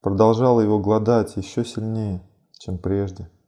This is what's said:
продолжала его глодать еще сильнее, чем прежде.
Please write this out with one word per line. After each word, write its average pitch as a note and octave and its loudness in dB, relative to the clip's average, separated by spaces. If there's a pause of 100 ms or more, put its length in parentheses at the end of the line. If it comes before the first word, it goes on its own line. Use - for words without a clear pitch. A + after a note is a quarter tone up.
продолжала A2+ 4
его G#2 2
глодать G#2+ 0
еще A#2 -6
сильнее, A2 -6 (380)
чем F#2 -10
прежде. F#2+ -4 (160)